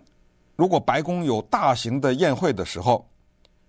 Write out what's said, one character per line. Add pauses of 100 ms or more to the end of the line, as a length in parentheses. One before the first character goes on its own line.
(560)
如
果
白
宫
有
大
型
的
宴
会
的
时
候， (640)